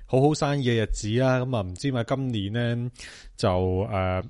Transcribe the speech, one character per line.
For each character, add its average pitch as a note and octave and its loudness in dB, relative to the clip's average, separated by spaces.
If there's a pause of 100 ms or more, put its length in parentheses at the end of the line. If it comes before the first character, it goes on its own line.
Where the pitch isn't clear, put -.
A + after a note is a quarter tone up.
好 C3 2
好 D3+ 6
生 C#3+ 0
意 B2 2
嘅 A2+ 2
日 G2+ 0
子 G#2+ -2
啦。 C3 2
咁 B2+ -4
啊， A2 0
唔 F#2 -6
知 C#3 -2
點 B2+ 0
解 C3 -2
今 C3 -2
年 G2+ -2
咧 A#2+ -2 (460)
就， G#2+ 2 (420)
呃， F#2 0